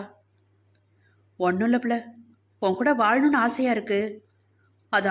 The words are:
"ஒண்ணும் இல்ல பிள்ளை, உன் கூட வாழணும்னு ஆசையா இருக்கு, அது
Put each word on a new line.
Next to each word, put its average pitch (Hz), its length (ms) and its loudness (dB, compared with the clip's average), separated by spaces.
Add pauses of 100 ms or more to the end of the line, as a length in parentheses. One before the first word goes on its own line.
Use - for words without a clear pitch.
(1400)
"ஒண்ணும் 185 280 0
இல்ல 240 120 2
பிள்ளை, 233 200 -2 (640)
உன் 190 160 0
கூட 254 160 2
வாழணும்னு 262 460 2
ஆசையா 240 320 0
இருக்கு, 208 300 -2 (920)
அது 196 160 2